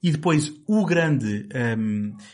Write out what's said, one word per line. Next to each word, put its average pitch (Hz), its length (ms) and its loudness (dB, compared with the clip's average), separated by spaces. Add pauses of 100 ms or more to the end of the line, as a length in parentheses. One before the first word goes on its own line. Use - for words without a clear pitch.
e 175 80 2
depois 151 420 0 (140)
o 214 180 2
grande, 143 680 0
ehm, 110 580 -2 (220)